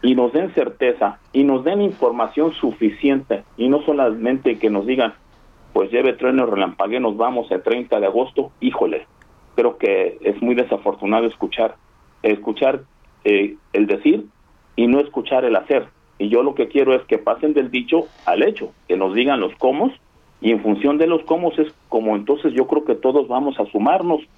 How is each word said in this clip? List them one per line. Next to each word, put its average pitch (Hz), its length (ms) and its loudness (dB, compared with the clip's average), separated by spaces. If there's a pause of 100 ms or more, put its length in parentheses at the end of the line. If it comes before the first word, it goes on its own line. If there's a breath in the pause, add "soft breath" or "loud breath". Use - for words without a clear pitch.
y 123 140 2
nos 123 160 2
den 180 220 -2
certeza, 123 640 -2 (140)
y 135 100 4
nos 135 220 0
den 196 160 0
información 143 720 -2
suficiente, 123 920 -2 (140)
y 120 100 0
no 147 160 2
solamente 131 720 0
que 110 120 0
nos 101 180 -2
digan, 127 280 0 (580)
pues 98 180 0
lleve 131 220 2
trueno 127 320 0
relampaguee, 101 560 -2
nos 107 160 -2
vamos 120 340 -2
el 92 100 -2
treinta 117 380 -2
de 101 60 0
agosto. 120 460 -2 (100)
Híjole, - 440 -2 (500)
creo 120 220 2
que 95 440 0
es 101 200 -2
muy 120 140 0
desafortunado 110 720 -2
escuchar, - 480 -4 (480)
escuchar, 113 600 0 (380)
eh, 104 340 0 (160)
el 104 120 2
decir 123 400 2 (500)
y 117 120 2
no 131 120 4
escuchar 131 460 -2
el 117 100 2
hacer. - 340 0 (280)
Y 104 120 -2
yo 117 120 4
lo 135 140 0
que 117 140 -2
quiero 135 260 4
es 127 100 -2
que 110 140 0
pasen 151 340 0
del 135 160 0
dicho 127 380 -2 (180)
al 90 160 2
hecho, 214 300 -2 (160)
que 90 100 0
nos 95 160 -2
digan 123 280 0
los 90 140 -4
cómo, 180 360 0 (500)
y 113 100 2
en 107 120 0
función 110 340 0
de 160 80 4
los 165 180 0
cómo 170 280 -2
es 151 200 -2 (180)
como 110 260 0
entonces 139 380 -2
yo 127 140 2
creo 147 160 0
que 117 120 0
todos 135 320 0
vamos 135 320 -4
a 104 80 0
sumarnos 160 540 0 (160)